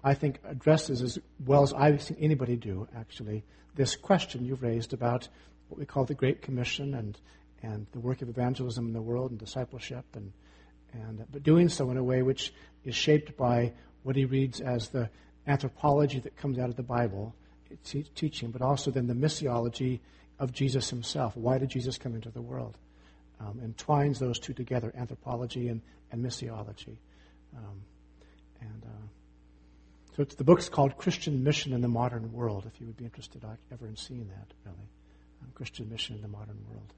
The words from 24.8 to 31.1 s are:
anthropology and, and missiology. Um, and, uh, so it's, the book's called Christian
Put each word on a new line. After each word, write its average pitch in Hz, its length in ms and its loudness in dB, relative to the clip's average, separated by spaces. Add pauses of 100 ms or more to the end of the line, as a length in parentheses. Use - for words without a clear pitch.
anthropology 120 680 -6
and, 113 140 -4 (300)
and 120 140 -4
missiology. 110 720 -10 (580)
Um, 101 260 -14 (800)
and, 110 220 -14
uh, 107 240 -14 (1080)
so 147 80 0
it's, - 120 -4
the - 80 -4
book's 170 260 8
called 139 280 4
Christian 143 460 -2